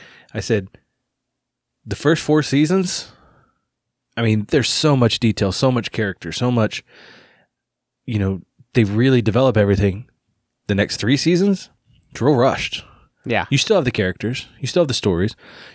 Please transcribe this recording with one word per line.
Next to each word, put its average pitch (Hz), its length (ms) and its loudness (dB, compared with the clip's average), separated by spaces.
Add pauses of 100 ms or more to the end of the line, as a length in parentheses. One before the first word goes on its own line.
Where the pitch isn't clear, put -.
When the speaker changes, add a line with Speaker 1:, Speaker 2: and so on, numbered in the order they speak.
(340)
Speaker 1:
I 107 60 -6
said, 104 280 -2 (1160)
The 104 120 -8
first 156 260 0
four 151 200 2
seasons, 170 680 -2 (1040)
I 113 40 -4
mean, 107 280 0
there's 135 200 2
so 151 260 2
much 120 240 2
detail, 104 320 0
so 131 200 0
much 120 200 -4
character, 98 400 -6
so 123 200 -2
much, 113 320 0 (1200)
you 113 140 -4
know, 95 220 -2 (320)
they 120 100 4
really 117 380 2
develop 110 360 2
everything. 101 520 2 (580)
The 101 80 0
next - 220 -2
three 123 200 0
seasons, 180 520 0 (420)
it's - 100 -16
real 135 140 2
rushed. - 480 0 (420)
Speaker 2:
Yeah. 107 240 -2
Speaker 1:
You 139 80 2
still 208 180 0
have 165 100 2
the 123 60 0
characters. 104 560 -4 (120)
You 131 80 -6
still 180 160 0
have 156 40 0
the 127 60 -2
stories. 98 420 0 (400)